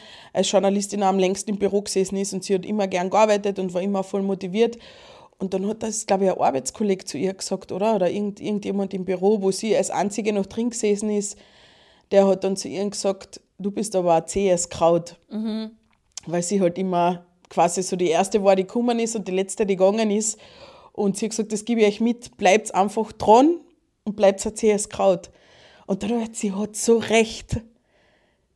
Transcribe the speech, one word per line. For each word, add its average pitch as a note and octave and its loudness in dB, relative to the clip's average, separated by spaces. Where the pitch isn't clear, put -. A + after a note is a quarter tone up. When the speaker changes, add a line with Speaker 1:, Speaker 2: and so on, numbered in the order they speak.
Speaker 1:
als F#3+ 0
Journalistin G3+ 0
am F#3+ 2
längsten F#3+ 0
im G3 -4
Büro G3+ 0
gesessen F#3+ -2
ist G3 -4
und F#3 -6
sie G3+ -2
hat F3+ -2
immer G#3+ -2
gern F#3 -4
gearbeitet G3+ 2
und F#3 -4
war F3+ -2
immer G3 -2
voll G3 -4
motiviert. G3 -2
Und F#3+ -4
dann F#3+ -4
hat G#3+ -6
das, A3 -6
glaub G3 0
ich, F#3+ 4
ein - -2
Arbeitskollege F#3+ -2
zu - -10
ihr F#3+ -2
gesagt, - -8
oder? G#3 0
Oder F3+ 0
irgend-, G3+ -6
irgendjemand G3 -4
im F#3 -6
Büro, F#3+ 0
wo F#3+ 2
sie G3 0
als G3 0
einzige G3+ -2
noch G3 -2
drin A#3 -4
gesessen G#3+ 0
ist, G#3 -4
der G3 6
hat F#3+ 2
dann F#3+ -2
zu - -8
ihr F#3 -4
gesagt, - -6
„Du G3 -6
bist G#3 -4
aber F3 4
ein E3 2
zähes F#3 0
Kraut.“ E3+ 0
Speaker 2:
Mhm. A3 -6
Speaker 1:
Weil E3+ -2
sie G3 0
halt F3 2
immer F3 0
quasi F3 2
so F#3 -6
die F3 0
Erste G3 0
war, G3 6
die F#3+ 2
gekommen A#3+ -2
ist A3+ -2
und G3+ -6
die F#3 -6
Letzte, G3 -2
die F#3+ 0
gegangen G3+ 4
ist. G#3+ -2
Und G3+ 0
sie - -6
hat G#3 -6
gesagt, A3 -6
„Das G#3 -4
gebe A3+ 0
ich G#3 6
euch G#3 0
mit, A#3 -2
bleibt G3+ 2
einfach G#3 0
dran C4+ 6
und G#3 -6
bleibt G3 4
ein A3 -6
zähes G#3 0
Kraut.“ G3 0
Und G3 -4
dann A3+ -2
hat A3+ -10
sie G3+ -2
hat G#3 -6
so A#3 2
recht. A3 -2